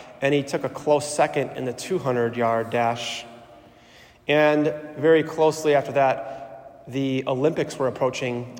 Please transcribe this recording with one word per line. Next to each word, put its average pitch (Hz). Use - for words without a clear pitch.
and 139
he 143
took 143
a 127
close -
second 147
in 131
the 127
two 180
hundred-yard 117
dash. 117
And 151
very 156
closely 156
after 135
that, -
the 131
Olympics 139
were 135
approaching, 123